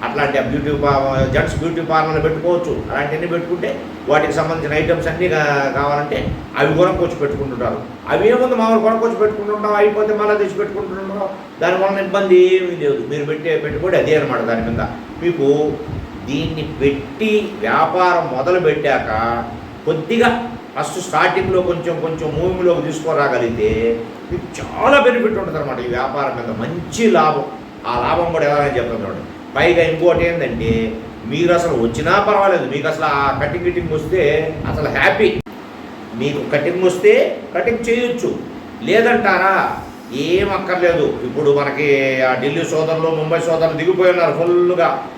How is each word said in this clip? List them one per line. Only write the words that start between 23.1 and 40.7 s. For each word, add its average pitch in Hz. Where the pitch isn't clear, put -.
మీకు -
చాలా 277
బెనిఫిట్ 233
ఉంటుంది 160
అనమాట 127
ఈ 123
వ్యాపారం 127
మీద. 117
మంచి 175
లాభం. 151
ఆ 123
లాభం 170
కూడా 151
ఎలా 143
అని 143
చెప్తాను 117
చూడండి. 95
పైగా 170
ఇంకోటి 165
ఏంటంటే 117
మీరు 170
అసలు 170
వచ్చినా 156
పర్వాలేదు, 196
మీకు 147
అసలు 156
ఆ 139
కటింగ్ 170
గిటింగ్ 175
వస్తే 156
అసలు 151
హ్యాపీ. 170
మీకు 143
కటింగ్ 175
వస్తే 196
కటింగ్ 226
చేయొచ్చు, 233
లేదంటారా? 196
ఏం 180
అక్కర్లేదు. 175